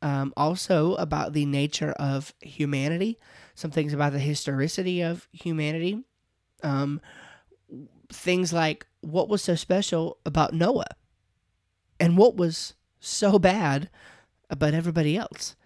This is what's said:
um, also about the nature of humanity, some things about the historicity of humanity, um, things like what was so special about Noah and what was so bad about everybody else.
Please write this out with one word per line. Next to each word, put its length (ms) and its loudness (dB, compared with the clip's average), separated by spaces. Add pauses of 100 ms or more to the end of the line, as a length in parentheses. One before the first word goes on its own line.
um, 340 -2
also 600 2
about 360 -4
the 140 0
nature 460 -2
of 480 -4
humanity, 800 -4 (360)
some 160 -8
things 240 -2
about 180 2
the 60 -2
historicity 800 -2
of 320 -4
humanity, 720 -4 (580)
um, 380 -2 (1080)
things 420 0
like 340 0 (140)
what 280 -2
was 140 0
so 120 2
special 720 -2
about 260 2
Noah 360 0 (1120)
and 200 6
what 180 8
was 380 -4 (260)
so 380 2
bad 500 2 (640)
about 240 2
everybody 420 0
else. 480 -8